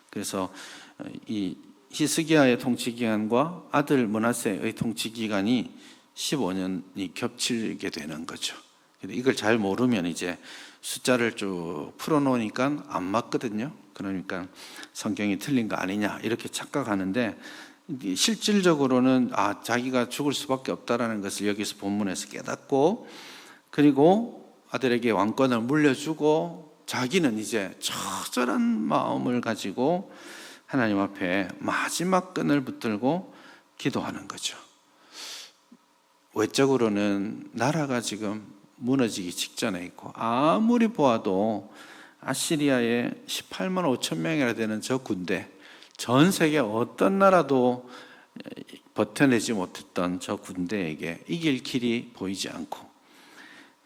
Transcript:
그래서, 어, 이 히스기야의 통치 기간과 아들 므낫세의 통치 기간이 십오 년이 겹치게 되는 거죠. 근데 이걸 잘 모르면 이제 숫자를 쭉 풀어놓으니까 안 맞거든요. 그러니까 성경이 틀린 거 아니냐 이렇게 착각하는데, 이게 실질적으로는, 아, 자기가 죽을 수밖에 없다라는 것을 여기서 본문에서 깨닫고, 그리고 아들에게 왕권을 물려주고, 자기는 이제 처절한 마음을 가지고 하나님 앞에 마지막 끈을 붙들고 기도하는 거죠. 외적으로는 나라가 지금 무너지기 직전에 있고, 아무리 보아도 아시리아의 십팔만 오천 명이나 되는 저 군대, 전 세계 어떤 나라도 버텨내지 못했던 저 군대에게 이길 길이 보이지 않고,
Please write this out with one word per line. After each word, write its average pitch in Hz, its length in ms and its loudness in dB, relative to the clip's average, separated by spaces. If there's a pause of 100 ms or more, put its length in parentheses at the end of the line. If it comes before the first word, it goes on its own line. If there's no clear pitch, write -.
(100)
그래서, 98 420 -4 (460)
어, - 60 -12 (220)
이 101 300 -4 (340)
히스기야의 147 680 4
통치 123 340 -2
기간과 120 680 0 (100)
아들 143 340 4
므낫세의 110 680 0
통치 113 360 -4
기간이 110 640 0 (380)
십오 113 400 -2
년이 92 640 -4
겹치게 113 720 -4
되는 78 380 -8
거죠. - 280 -8 (460)
근데 - 140 -10
이걸 127 220 2
잘 107 200 4
모르면 107 480 2
이제 87 320 -4 (460)
숫자를 120 500 0
쭉 87 640 -6
풀어놓으니까 135 920 0
안 92 160 -4
맞거든요. 113 680 -2 (260)
그러니까 95 480 -6 (460)
성경이 104 460 -2
틀린 123 300 0
거 95 80 -2
아니냐 95 460 -2
이렇게 110 260 -4
착각하는데, 104 880 -4 (520)
이게 139 260 -4
실질적으로는, 139 1200 4
아, 101 260 0
자기가 123 480 0
죽을 143 240 -2
수밖에 131 400 -2
없다라는 113 480 -2
것을 98 280 -4
여기서 101 280 -2
본문에서 101 520 -2
깨닫고, - 800 0 (600)
그리고 151 840 4 (140)
아들에게 120 400 2
왕권을 113 520 4
물려주고, 151 1040 2 (180)
자기는 123 520 0
이제 104 420 -4
처절한 - 840 -2
마음을 135 800 0
가지고 117 680 -2 (540)
하나님 110 360 2
앞에 95 480 -2 (100)
마지막 180 720 -2
끈을 147 320 2
붙들고 120 720 -2 (420)
기도하는 85 500 -4
거죠. - 300 -8 (1800)
외적으로는 107 1160 2
나라가 135 480 0
지금 107 460 -6 (300)
무너지기 117 560 0
직전에 92 540 -6
있고, - 280 -16
아무리 190 760 4
보아도 107 840 2 (500)
아시리아의 127 1080 0
십팔만 185 580 -4
오천 160 380 0
명이나 151 320 2
되는 107 260 -2
저 127 180 -2
군대, 92 520 -4 (460)
전 147 360 6
세계 156 260 2
어떤 123 600 2
나라도 139 720 4 (1080)
버텨내지 117 580 2
못했던 92 680 -4
저 104 160 -6
군대에게 87 920 -4
이길 160 340 0
길이 120 520 -2
보이지 95 360 -4
않고, - 380 -10 (960)